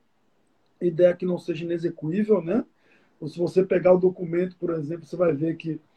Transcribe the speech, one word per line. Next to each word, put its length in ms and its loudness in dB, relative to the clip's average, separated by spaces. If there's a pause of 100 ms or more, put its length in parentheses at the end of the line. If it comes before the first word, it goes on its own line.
(800)
ideia 340 4
que 100 -8
não 120 0
seja 260 -6
inexecuível, 800 -2
né? 240 -2 (540)
Ou 80 -8
se 100 -12
você 260 0
pegar 300 4
o 60 6
documento, 580 -2
por 140 -4
exemplo, 340 -6
você 100 -12
vai 160 2
ver 240 -2
que 240 -8 (180)